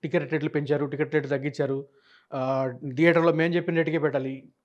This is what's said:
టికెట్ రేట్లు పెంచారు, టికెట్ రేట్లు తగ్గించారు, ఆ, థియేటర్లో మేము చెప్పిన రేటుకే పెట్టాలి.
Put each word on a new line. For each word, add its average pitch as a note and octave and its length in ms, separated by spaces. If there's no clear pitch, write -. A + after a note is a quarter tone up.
టికెట్ D3+ 300
రేట్లు D3+ 160
పెంచారు, D3 360
టికెట్ C#3+ 280
రేట్లు D3 160
తగ్గించారు, C3+ 480
ఆ, C3+ 60
థియేటర్లో E3 380
మేము E3 200
చెప్పిన E3+ 220
రేటుకే D#3+ 220
పెట్టాలి. C3+ 360